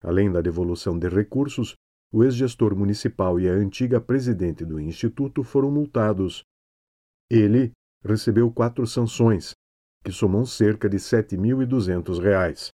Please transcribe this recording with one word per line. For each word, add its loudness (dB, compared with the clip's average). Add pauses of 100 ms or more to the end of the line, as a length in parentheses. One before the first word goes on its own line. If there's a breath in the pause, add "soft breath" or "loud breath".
Além 2
da 0
devolução -2
de -2
recursos, -2 (380)
o 4
ex-gestor 0
municipal -2
e 2
a 2
antiga 0
presidente -2
do -8
Instituto -4
foram 0
multados. -2 (840)
Ele 4 (320)
recebeu 2
quatro -2
sanções, 0 (500)
que -8
somam 0
cerca 0
de -2
sete -2
mil 0
e 0
duzentos -2
reais. 0